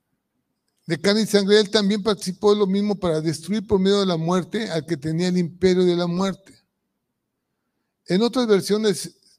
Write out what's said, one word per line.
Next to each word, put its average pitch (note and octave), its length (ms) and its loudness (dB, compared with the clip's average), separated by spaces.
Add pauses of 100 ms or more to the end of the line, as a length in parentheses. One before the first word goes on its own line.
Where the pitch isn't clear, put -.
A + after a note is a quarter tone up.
(880)
de D#3 140 -4
carne G3+ 220 2
y G3+ 40 -2
sangre, G3+ 320 4
él G3+ 120 0
también G#3 320 0
participó G3 500 0
de G#3 60 2
lo G#3 80 0
mismo G3+ 280 0
para D#3+ 280 -2
destruir E3+ 440 -4
por G3+ 140 0
medio G3 200 2
de G3 60 0
la F3 120 0
muerte F3+ 520 -2
al D#3+ 140 -4
que D#3+ 140 -6
tenía D#3+ 300 -2
el F3+ 100 0
imperio F3+ 460 0
de F3 120 2
la F3 100 -2
muerte. F3+ 460 -6 (1500)
En F3+ 160 0
otras A#3+ 260 0
versiones, G#3 600 0 (320)